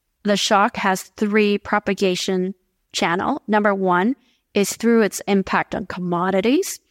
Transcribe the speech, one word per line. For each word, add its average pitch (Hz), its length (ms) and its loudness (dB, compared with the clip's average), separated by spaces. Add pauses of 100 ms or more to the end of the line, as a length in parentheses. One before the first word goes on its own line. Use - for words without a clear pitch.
(240)
the 202 120 2
shock 208 420 2
has 190 260 -2
three 208 560 0
propagation 190 960 -2 (360)
channel. 196 560 -2
Number 208 280 2
one 190 400 2 (400)
is 202 200 0
through 226 280 4
its - 240 -2
impact 196 480 0
on 208 100 -6
commodities. 185 920 -2 (120)